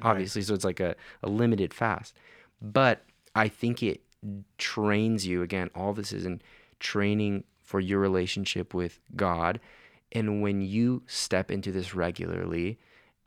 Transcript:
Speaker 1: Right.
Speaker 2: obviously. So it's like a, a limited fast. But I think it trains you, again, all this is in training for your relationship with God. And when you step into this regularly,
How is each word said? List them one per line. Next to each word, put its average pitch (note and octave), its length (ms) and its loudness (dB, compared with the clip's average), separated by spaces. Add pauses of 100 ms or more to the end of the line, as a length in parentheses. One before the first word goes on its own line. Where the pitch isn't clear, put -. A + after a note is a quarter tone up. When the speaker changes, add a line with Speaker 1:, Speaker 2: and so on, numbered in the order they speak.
Speaker 1:
Right. A#2 100 2
Speaker 2:
obviously. G2 320 0
So G2+ 120 0
it's F#2+ 100 -2
like F#2 160 -2
a, F2 140 0 (280)
a - 60 -2
limited G#2 460 2
fast. A2 400 -2 (480)
But A2+ 420 2 (300)
I A2 140 4
think A#2+ 340 -2
it G#2 200 0 (540)
trains G#2+ 680 2
you, F2+ 160 0
again, F2+ 320 -2
all F#2+ 180 -2
this G2+ 200 -6
is G2 120 -6
in F2+ 160 -4 (400)
training G#2 640 0 (180)
for - 180 0
your G2 200 2
relationship F#2+ 720 0
with F2 260 -4 (160)
God. F2 440 0 (520)
And G#2+ 300 0
when G2+ 200 0
you A#2 440 2
step - 440 -2
into G2 200 -4
this F#2 240 -4
regularly, F2 840 -2 (480)